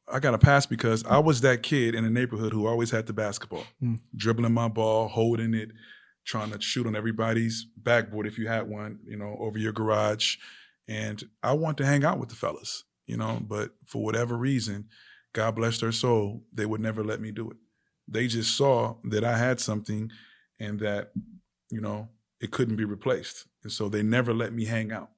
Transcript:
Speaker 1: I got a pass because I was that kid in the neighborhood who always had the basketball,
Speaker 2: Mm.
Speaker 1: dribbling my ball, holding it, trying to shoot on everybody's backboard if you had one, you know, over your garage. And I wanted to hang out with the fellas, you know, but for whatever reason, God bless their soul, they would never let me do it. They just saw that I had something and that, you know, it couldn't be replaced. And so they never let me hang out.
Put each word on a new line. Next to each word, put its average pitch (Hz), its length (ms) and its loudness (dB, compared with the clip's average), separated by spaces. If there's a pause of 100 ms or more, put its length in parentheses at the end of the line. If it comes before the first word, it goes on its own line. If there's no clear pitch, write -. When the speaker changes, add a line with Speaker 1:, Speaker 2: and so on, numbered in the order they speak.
(120)
Speaker 1:
I 127 80 0
got 135 140 4
a 110 40 0
pass 139 280 8
because 113 400 0
I 127 120 6
was 151 220 4
that 127 240 4
kid 117 320 2
in 113 80 2
the 113 60 2
neighborhood 113 420 0
who 107 160 0
always 117 240 0
had 113 140 0
the 120 60 -6
basketball, 101 520 -6 (180)
Speaker 2:
Mm. 117 160 0 (160)
Speaker 1:
dribbling 113 400 2
my 117 140 2
ball, 110 400 2
holding 113 460 2
it, 110 160 -4 (540)
trying 107 280 -6
to 104 80 -10
shoot 120 260 -2
on 110 80 -2
everybody's 113 720 0 (100)
backboard 107 520 0
if 107 100 -8
you 110 80 -4
had 113 220 -4
one, 107 360 -10
you 107 120 -12
know, 104 240 -8
over 107 180 -6
your 107 140 -2
garage. 107 640 0 (520)
And 107 360 -6 (180)
I 120 120 2
wanted 156 240 -2
to 139 80 2
hang 143 180 4
out 180 160 2
with 120 80 -6
the - 80 -16
fellas, - 480 -6 (220)
you 113 100 -6
know, 113 280 -4
but 104 300 -6 (100)
for 110 200 -6
whatever 117 320 -2
reason, 117 500 -2 (460)
God 110 240 0
bless 113 240 0
their 113 100 0
soul, 113 600 2
they 107 140 -2
would 107 140 -2
never 110 220 -2
let 107 180 -4
me 110 120 -10
do 113 180 -8
it. - 60 -18 (500)
They 117 220 -2
just 113 280 0
saw 117 460 4
that 107 220 0
I 117 120 2
had 123 220 2
something 107 540 -4 (480)
and 104 180 -6
that, 101 320 -4 (600)
you 113 100 -6
know, 107 300 -6 (300)
it 113 120 -8
couldn't 117 240 0
be 110 80 0
replaced. 104 640 -4 (180)
And 104 80 -10
so 107 160 -4
they 104 160 0
never 117 280 2
let 113 200 -2
me 113 140 -4
hang 110 260 -2
out. 98 260 -10